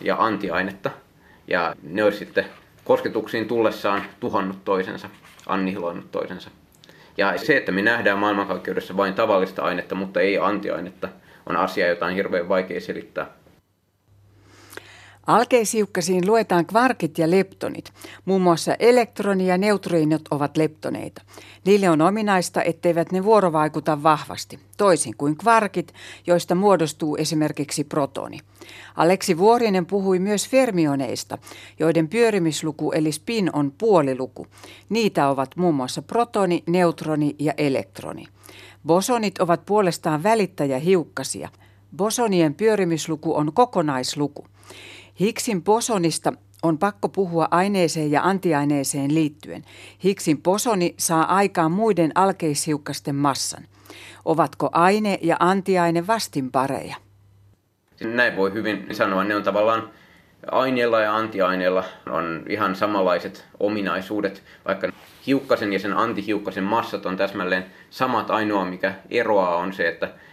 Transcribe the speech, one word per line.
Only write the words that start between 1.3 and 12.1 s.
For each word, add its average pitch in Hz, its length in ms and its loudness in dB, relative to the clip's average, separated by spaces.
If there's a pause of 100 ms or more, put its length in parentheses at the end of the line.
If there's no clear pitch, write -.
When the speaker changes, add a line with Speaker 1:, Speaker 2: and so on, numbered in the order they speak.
Speaker 1:
Ja 85 340 -2
ne 92 220 -2
olisi 101 140 2
sitten 95 260 -4 (400)
kosketuksiin 113 640 -2
tullessaan 107 540 0 (180)
tuhannut 98 440 -4
toisensa, 95 440 -4 (380)
annihiloinut 95 640 -4
toisensa. - 400 -8 (680)
Ja 98 220 0
se, 143 180 2
että 95 160 0
me 95 100 0
nähdään 104 360 2
maailmankaikkeudessa 95 760 -2
vain 95 180 0
tavallista 95 480 0
ainetta, 87 320 -4
mutta 95 260 -4
ei 95 180 2
antiainetta, 92 680 -4 (380)
on 87 100 -4
asia, 90 320 0
jota 87 180 -2
on 90 80 -2